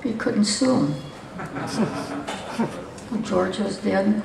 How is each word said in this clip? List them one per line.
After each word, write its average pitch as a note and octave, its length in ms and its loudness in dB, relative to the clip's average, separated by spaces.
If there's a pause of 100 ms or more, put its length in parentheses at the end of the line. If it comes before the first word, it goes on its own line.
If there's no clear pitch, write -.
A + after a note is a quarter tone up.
you A#3 140 0
couldn't G#3 280 2
sue B3+ 300 4
'em. D3 200 4 (2250)
<laughs> G3+ 80 0
George F#3 360 2
was - 180 0
dead G#3 480 4